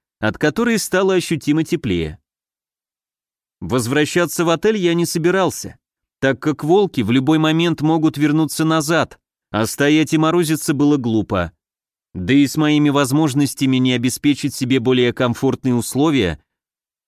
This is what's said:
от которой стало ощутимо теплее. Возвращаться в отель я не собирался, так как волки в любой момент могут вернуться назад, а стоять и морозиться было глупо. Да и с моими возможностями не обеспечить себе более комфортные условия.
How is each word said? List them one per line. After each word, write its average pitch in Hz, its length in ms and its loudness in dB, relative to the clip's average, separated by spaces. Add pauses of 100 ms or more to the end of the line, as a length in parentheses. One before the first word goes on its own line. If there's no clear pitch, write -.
(200)
от 110 200 -2
которой 220 400 0
стало 190 340 0
ощутимо 160 500 0
теплее. 90 540 -4 (1500)
Возвращаться 143 800 -2
в 160 60 2
отель 208 260 0
я 175 180 0
не 170 120 0
собирался, 175 720 -2 (420)
так 135 220 -2
как 147 240 -4
волки 185 340 2
в 107 120 -2
любой 135 260 2
момент 156 420 0
могут 156 380 0
вернуться 151 480 0
назад, 160 540 -2 (320)
а 107 160 -2
стоять 151 460 2
и 156 40 2
морозиться 160 560 0
было 147 240 2
глупо. 107 560 -2 (600)
Да 92 200 -2
и 143 120 4
с 131 120 -4
моими 151 320 2
возможностями 139 880 0
не 127 160 2
обеспечить 127 600 -2
себе 127 280 -2
более 123 320 2
комфортные 127 600 0
условия. 120 680 0 (640)